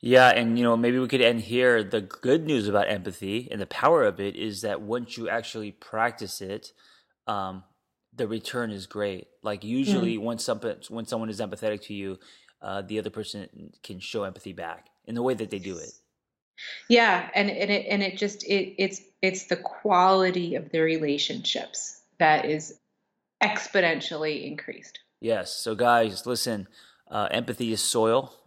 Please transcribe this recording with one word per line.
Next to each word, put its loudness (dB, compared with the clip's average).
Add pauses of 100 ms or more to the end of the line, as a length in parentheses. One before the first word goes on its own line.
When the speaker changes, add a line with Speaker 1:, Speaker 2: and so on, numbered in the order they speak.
Speaker 1:
Yeah, 10
and, 4
you 2
know, 6
maybe 2
we -2
could 2
end 4
here. 4
The -2
good 0
news 0
about 2
empathy -6
and -6
the -6
power 4
of 2
it -4
is -6
that -4
once -6
you -6
actually -6
practice -6
it, -10 (540)
um, -6 (500)
the -4
return -6
is -10
great. -6 (160)
Like, -6
usually 0
Speaker 2:
Mm. -6
Speaker 1:
when -4
something, -4 (120)
when -8
someone -4
is -8
empathetic -4
to -12
you, -8 (440)
uh, -6
the -6
other -4
person -12 (100)
can -14
show -6
empathy -12
back -12 (160)
in -10
the -2
way 2
that -6
they -6
do -8
it. -14 (960)
Speaker 2:
Yeah, 4
and, 2
and -2
it, 0
and 0
it -2
just, -4
it, 0
it's, -2 (180)
it's -2
the 0
quality 4
of -6
the 0
relationships -2 (160)
that 4
is -4 (640)
exponentially -2
increased. -14 (220)
Speaker 1:
Yes. -2
So -4
guys, 4
listen, -4 (420)
uh, -2
empathy -2
is -2
soil. 2 (120)